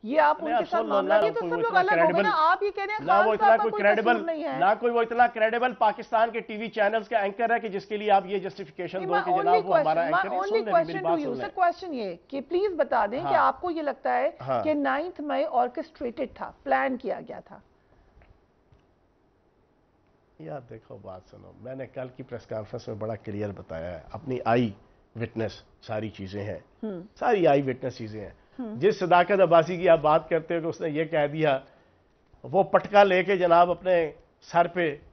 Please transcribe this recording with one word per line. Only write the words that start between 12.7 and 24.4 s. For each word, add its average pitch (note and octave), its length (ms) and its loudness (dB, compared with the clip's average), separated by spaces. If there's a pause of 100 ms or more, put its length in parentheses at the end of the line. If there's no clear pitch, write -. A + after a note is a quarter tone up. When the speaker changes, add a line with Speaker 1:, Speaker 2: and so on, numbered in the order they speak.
Speaker 1:
बता C4+ 360 0
दें A#3+ 120 -6
कि D4+ 140 -4
Speaker 2:
हाँ। C#4+ 140 4
Speaker 1:
आपको C4+ 220 -4
ये D#4+ 120 -4
लगता C4+ 300 -4
है B3+ 300 -2
Speaker 2:
हाँ। C4 220 -2
Speaker 1:
कि D#4 100 0
नाइन्थ D4 480 -4
मई C#4+ 220 -4
ऑर्केस्ट्रेटेड B3 880 -4
था, - 340 -14
प्लान C4 340 -2
किया - 220 -8
गया - 220 -16
था? G#3 220 -20 (2750)
Speaker 2:
यार D#3 180 -12
देखो, A#2+ 360 -20
बात F#2+ 320 -18
सुनो, F#2+ 340 -20
मैंने C3 240 -12
कल B2+ 320 -12
की C3+ 60 -14
प्रेस B2 220 -14
कॉन्फ्रेंस A2 440 -10
में A2 100 -10
बड़ा A2 160 -6
क्लियर G#2 360 -8
बताया F2 400 -10
है, E2 220 -14
अपनी B2+ 340 -6